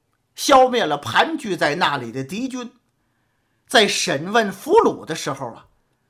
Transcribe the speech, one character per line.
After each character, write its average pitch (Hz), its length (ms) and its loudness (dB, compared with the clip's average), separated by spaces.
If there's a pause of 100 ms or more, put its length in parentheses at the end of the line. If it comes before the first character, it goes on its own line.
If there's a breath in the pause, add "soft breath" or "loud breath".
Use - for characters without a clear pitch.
(360)
消 262 340 6
灭 226 160 0
了 147 120 0
盘 302 400 -2
踞 185 200 -6
在 151 180 0
那 143 220 0
里 117 160 -10
的 131 100 -6
敌 202 240 -6
军。 247 240 -10 (960)
在 220 180 4
审 170 460 -4
问 220 180 2
俘 - 260 -8
虏 285 300 4
的 156 80 -8
时 151 200 -6
候 135 140 -10
啊， - 180 -18 (440)